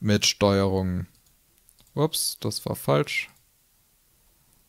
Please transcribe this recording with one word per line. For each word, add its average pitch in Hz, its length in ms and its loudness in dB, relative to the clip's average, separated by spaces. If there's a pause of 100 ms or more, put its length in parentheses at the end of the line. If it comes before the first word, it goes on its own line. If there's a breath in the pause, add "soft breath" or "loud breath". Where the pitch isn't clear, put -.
mit 104 260 2
Steuerung, 95 800 2 (880)
ups, - 460 -2
das - 260 -6
war - 100 -4
falsch. - 540 -2 (1400)